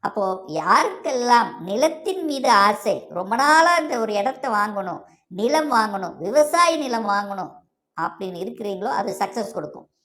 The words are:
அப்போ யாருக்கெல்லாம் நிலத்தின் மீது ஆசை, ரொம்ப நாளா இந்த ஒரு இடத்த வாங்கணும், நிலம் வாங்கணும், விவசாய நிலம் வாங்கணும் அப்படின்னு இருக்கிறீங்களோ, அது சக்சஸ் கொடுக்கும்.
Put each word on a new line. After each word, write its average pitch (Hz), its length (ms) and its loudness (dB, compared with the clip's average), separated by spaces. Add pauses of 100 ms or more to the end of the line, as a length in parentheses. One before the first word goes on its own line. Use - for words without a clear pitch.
அப்போ 202 220 -4 (220)
யாருக்கெல்லாம் 240 1000 2 (200)
நிலத்தின் 311 560 -2
மீது 269 260 0 (140)
ஆசை, 208 320 0 (220)
ரொம்ப 190 160 -4
நாளா 311 420 6
இந்த 311 220 -2
ஒரு 214 220 -2
இடத்த 262 280 -4
வாங்கணும், 202 520 -2 (260)
நிலம் 277 500 0
வாங்கணும், 202 380 -2 (100)
விவசாய 302 460 4 (120)
நிலம் 226 320 -4
வாங்கணும் 196 360 -6 (460)
அப்படின்னு 180 460 -6
இருக்கிறீங்களோ, 196 560 -6
அது 202 120 -4 (120)
சக்சஸ் 202 340 -6
கொடுக்கும். - 320 -12 (160)